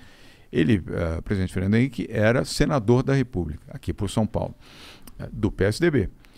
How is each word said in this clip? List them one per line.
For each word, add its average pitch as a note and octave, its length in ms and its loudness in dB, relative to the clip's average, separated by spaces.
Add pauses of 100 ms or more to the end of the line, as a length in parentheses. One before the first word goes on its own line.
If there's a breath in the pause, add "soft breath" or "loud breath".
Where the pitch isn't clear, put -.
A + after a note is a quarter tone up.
(500 soft breath)
Ele, B2+ 380 2
ah, E2 300 -4
o E2 40 -8
presidente F#2+ 300 -2
Fernando G2 240 0
Henrique, B2+ 340 0
era A2 340 2
senador C3 600 2
da C3+ 100 0
República, F2+ 560 -2
aqui - 220 -6
por G2 180 -6
São A2 160 0
Paulo, - 280 -4 (640 loud breath)
eh, - 140 -10
do G#2 200 0
P - 120 0
S G#2 160 0
D E3+ 120 4
B. G#2+ 160 2 (300 soft breath)